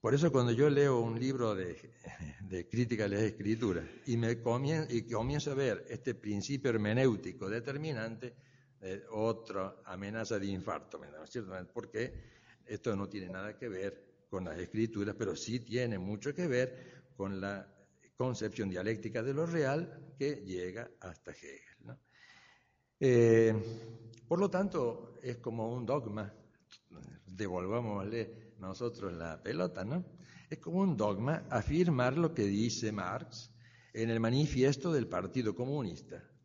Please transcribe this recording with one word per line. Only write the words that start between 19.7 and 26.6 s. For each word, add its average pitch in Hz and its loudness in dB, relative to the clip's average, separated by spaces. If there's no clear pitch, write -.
que 139 -2
llega 92 -6
hasta 85 -12
Hegel, - -20
¿no? 58 -14
Eh, 113 10
por 175 2
lo 196 4
tanto, 180 -2
es 123 -6
como 113 -4
un 123 -4
dogma, 107 -2